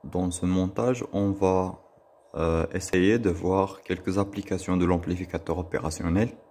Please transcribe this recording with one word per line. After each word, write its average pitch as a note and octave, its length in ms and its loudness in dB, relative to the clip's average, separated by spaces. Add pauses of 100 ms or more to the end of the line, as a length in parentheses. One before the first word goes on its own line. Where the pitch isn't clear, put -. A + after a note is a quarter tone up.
(120)
Dans F2+ 180 0
ce F2 140 -6
montage, F#2+ 680 0
on G2 160 2
va, F#2 500 0 (540)
euh, E2 400 2
essayer F#2+ 440 4
de G#2+ 120 2
voir F#2 500 0
quelques F#2 380 -4
applications G2 580 -2
de F2+ 80 4
l'amplificateur F2 720 -2
opérationnel F2 720 -2 (220)